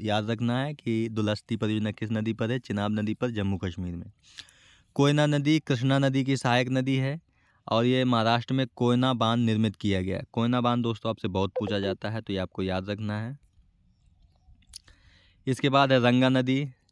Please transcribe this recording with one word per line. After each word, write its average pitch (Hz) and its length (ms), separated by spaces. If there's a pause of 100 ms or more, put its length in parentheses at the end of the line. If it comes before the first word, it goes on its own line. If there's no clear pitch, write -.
याद 107 280
रखना 120 340
है 151 100
कि 113 360
दुलहस्ती 107 480
परियोजना 107 340
किस 107 200
नदी 110 220
पर 113 180
है, 131 80
चिनाब 104 400
नदी 107 140
पर 123 180
जम्मू 98 260
कश्मीर 90 380
में। 85 160 (840)
कोयना 147 320
नदी 147 340
कृष्णा 135 400
नदी 135 240
की 131 140
सहायक 123 300
नदी 131 280
है 135 260 (460)
और 113 180
ये 127 200
महाराष्ट्र 120 480
में 131 220
कोयना 123 380
बांध 117 320
निर्मित 110 300
किया 98 260
गया 92 160
है। 90 140
कोयना 120 300
बांध 120 220
दोस्तों 113 260
आपसे 110 180
बहुत 95 320
पूछा 101 200
जाता 98 300
है, 110 120
तो 107 120
ये 95 60
आपको 92 240
याद 95 260
रखना 104 320
है। 127 160 (2000)
इसके 135 220
बाद 135 220
है 131 80
रंगा 123 300
नदी 131 400 (220)